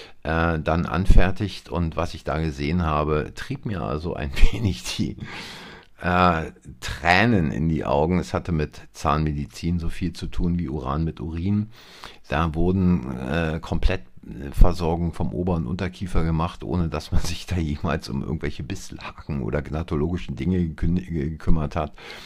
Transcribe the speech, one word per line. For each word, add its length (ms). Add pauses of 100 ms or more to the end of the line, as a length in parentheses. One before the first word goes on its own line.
(260)
äh, 340
dann 260
anfertigt. 840
Und 280
was 180
ich 100
da 160
gesehen 420
habe, 540
trieb 300
mir 160
also 320
ein 180 (100)
<laughs> 100
wenig 300 (140)
die, 200 (840)
äh, 500 (300)
Tränen 720
in 160
die 160
Augen. 340
Es 160
hatte 160
mit 300 (120)
Zahnmedizin 880
so 120
viel 220
zu 140
tun 320
wie 100
Uran 360
mit 160
Urin. 500 (560)
Da 280
wurden, 640
äh, 440
komplett 420 (500)
Versorgung 600
vom 180
Ober- 220
und 120
Unterkiefer 580
gemacht, 380
ohne 260
dass 220
man 100
<laughs> 20
sich 240
da 100
jemals 520
um 140
irgendwelche 400
Bisslagen 800
oder 200
gnatologischen 720
Dinge 220
gekün-, 460
gekümmert 720
hat. 200 (320)